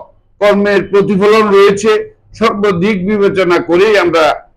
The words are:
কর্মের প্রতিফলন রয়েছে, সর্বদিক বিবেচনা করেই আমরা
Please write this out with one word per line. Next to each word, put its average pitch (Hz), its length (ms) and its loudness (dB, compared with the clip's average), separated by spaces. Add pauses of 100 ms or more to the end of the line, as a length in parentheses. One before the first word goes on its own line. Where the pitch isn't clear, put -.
(380)
কর্মের 202 500 0
প্রতিফলন 208 600 0
রয়েছে, 202 720 0 (140)
সর্বদিক 202 720 -2
বিবেচনা 185 520 0
করেই 196 400 0
আমরা 160 580 -2